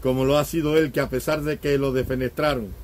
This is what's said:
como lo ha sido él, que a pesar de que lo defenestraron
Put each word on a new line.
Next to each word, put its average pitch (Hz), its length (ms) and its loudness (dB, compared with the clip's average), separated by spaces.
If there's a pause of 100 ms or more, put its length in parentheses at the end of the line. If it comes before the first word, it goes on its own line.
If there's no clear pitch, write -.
como 131 220 2
lo 143 140 4
ha 143 60 2
sido 151 320 0
él, 160 140 4
que 143 100 -2
a 131 80 -2
pesar 147 340 -2
de 147 160 -4
que 143 200 0
lo 135 140 0
defenestraron 127 760 -2 (160)